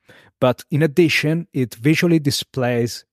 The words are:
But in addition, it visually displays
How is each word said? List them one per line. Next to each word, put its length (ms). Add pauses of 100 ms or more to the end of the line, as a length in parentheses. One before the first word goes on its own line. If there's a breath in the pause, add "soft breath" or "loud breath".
(420 soft breath)
But 280
in 120
addition, 720
it 220
visually 440
displays 920